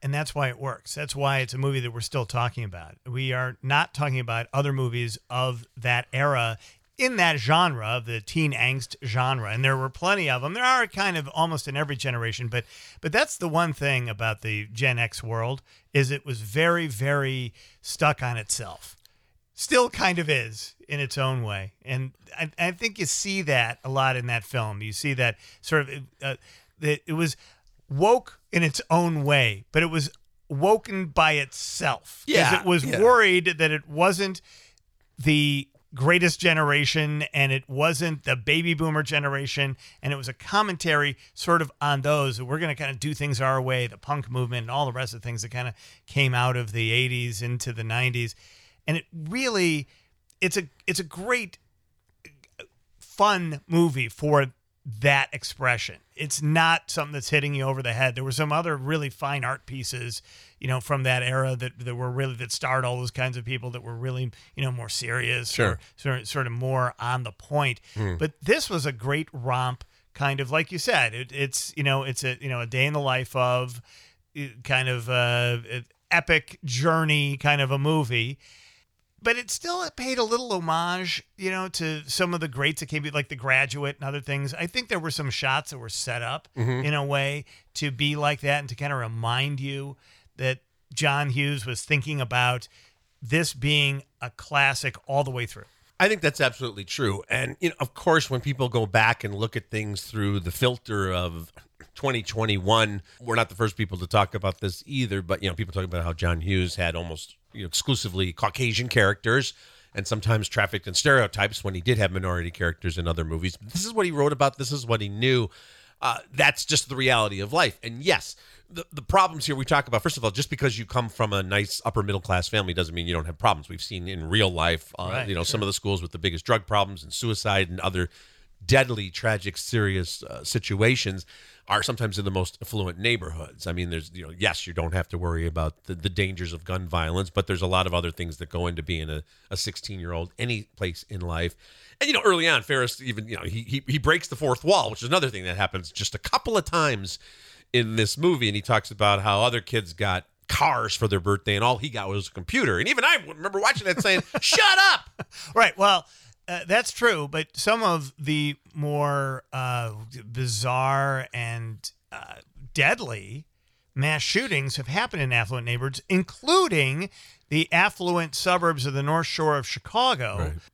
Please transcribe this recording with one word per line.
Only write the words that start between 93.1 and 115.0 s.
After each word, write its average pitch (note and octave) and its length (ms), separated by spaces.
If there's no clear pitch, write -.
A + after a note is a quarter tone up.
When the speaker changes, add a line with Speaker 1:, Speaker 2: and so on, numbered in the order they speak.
Speaker 1:
this D3+ 320
being C#3 500
a B2 80
classic C#3 640
all C#3 200
the C3+ 60
way B2 140
through. - 200
Speaker 2:
I F#3 80
think G#3 140
that's D#3 180
absolutely A#2+ 460
true. G2+ 440
And, B2 300
you E3+ 100
know, - 120
of C3 120
course, D#3+ 360
when C3 100
people C3 300
go A2+ 160
back A2 400
and G2+ 100
look A2 220
at - 120
things G#2 340
through G2+ 360
the F2 120
filter G#2+ 600
of E2+ 400
twenty B2+ 300
twenty-one, G#2 800
we're A#2 160
not A2+ 140
the - 60
first A2 200
people F#2+ 220
to F2 100
talk G2+ 260
about F#2+ 280
this F#2+ 260
either, A2 340
but, F2+ 220
you G2 60
know, F2 60
people F#2 180
talk F#2+ 100
about F2 220
how E2+ 80
John E2+ 260
Hughes F2+ 380
had E2+ 180
almost, E2 400
you G#2+ 120
know, F2 40
exclusively F#2+ 640
Caucasian A2+ 560
characters A2+ 680
and G2+ 140
sometimes A2 400
trafficked - 400
in F#2 60
stereotypes G#2+ 720
when F#2+ 100
he F2 60
did A#2+ 160
have G2 160
minority F2+ 380
characters E2+ 460
in E2+ 80
other E2 200
movies. D#2+ 360
This C3+ 240
is A3+ 60
what A3 140
he F3 80
wrote C#3+ 180
about. C#3 260
This C3 140
is C3+ 140
what A2+ 160